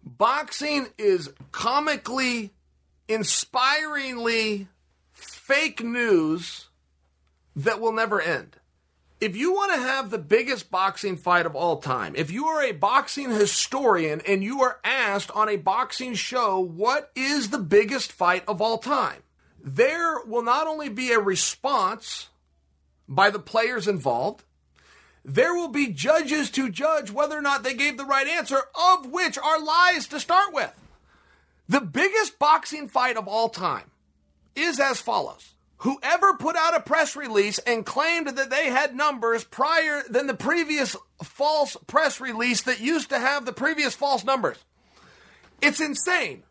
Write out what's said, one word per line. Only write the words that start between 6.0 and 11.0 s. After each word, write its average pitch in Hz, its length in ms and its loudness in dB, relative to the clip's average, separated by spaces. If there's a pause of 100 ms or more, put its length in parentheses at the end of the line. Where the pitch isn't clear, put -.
that 208 240 -2
will 226 120 0
never 214 280 0
end. 156 360 -4 (600)
If 208 160 -2
you 311 200 0
want 392 180 0
to 294 80 0
have 254 300 -4
the 185 80 -4
biggest 226 520 0
boxing 190 460 -2